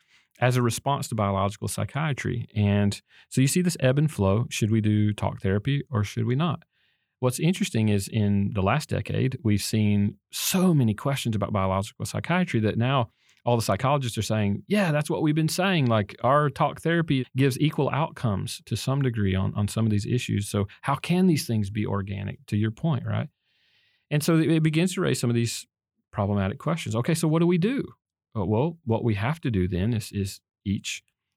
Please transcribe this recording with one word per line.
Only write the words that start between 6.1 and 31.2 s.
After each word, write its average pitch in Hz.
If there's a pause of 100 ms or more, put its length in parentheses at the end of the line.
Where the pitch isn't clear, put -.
we 123
not? 156 (560)
What's 123
interesting 160
is 101
in 104
the 98
last 120
decade, 104
we've 104
seen 104 (120)
so 185
many 120
questions 131
about 101
biological 98
psychiatry 165
that 107
now 127 (340)
all 120
the 110
psychologists 131
are 90
saying, 101
"Yeah, 190
that's 147
what 123
we've 151
been 160
saying. 175
Like, 110
our 143
talk 143
therapy 160 (100)
gives 131
equal 147
outcomes 120
to 117
some 135
degree 110
on, 98
on 104
some 113
of 113
these 104
issues. 110
So 101 (140)
how 139
can 180
these 165
things 107
be 104
organic?" 98
To 104
your 107
point, 135
right? 107 (840)
And 147
so 165
it 160
begins 160
to 196
raise 135
some 120
of 117
these 117 (460)
problematic 101
questions. 160
Okay, 123
so 165
what 156
do 170
we 175
do? 226 (520)
Uh, 101
well, 123
what 113
we 117
have 117
to 139
do 92
then 95
is, -
is 98 (240)
each - (340)